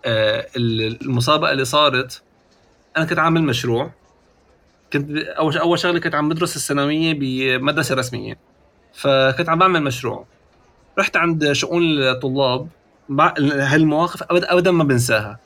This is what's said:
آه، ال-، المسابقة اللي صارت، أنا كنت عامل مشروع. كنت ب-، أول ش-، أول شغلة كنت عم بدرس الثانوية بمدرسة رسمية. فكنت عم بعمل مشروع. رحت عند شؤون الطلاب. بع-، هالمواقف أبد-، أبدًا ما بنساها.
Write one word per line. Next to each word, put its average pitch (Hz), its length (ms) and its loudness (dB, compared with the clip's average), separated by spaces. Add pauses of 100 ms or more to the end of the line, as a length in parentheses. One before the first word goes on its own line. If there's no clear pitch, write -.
آه، 110 420 0 (100)
ال-، 113 460 -2
المسابقة 143 500 0
اللي 135 120 0
صارت، 131 580 0 (760)
أنا 160 80 0
كنت 165 140 -2
عامل 165 240 2
مشروع. 123 480 -2 (1000)
كنت 143 180 -4
ب-، 147 60 -6
أول 156 380 -2
ش-، - 20 -2
أول 170 220 2
شغلة 175 220 0
كنت 160 140 -4
عم 147 140 2
بدرس 165 280 -2
الثانوية 147 580 0
بمدرسة 131 800 -2
رسمية. 123 440 -6 (560)
فكنت 135 540 2
عم 165 100 2
بعمل 180 240 4
مشروع. 123 440 -6 (720)
رحت 196 180 -2
عند 160 360 2
شؤون 165 300 0 (200)
الطلاب. 131 680 0 (400)
بع-، 151 320 2
هالمواقف 151 840 2
أبد-، 175 220 0
أبدًا 180 260 2
ما 165 140 4
بنساها. 120 600 0